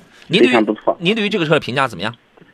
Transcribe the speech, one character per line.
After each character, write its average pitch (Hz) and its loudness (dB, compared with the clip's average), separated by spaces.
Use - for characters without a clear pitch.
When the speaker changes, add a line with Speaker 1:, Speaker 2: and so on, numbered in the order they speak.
Speaker 1:
您 170 2
对 247 4
于， - 0
Speaker 2:
非 - 2
常 110 2
不 107 -2
错。 - -2
Speaker 1:
您 180 0
对 220 -2
于 208 -2
这 202 -2
个 170 0
车 151 2
的 147 4
评 - -6
价 139 2
怎 110 -8
么 85 -8
样？ 110 -4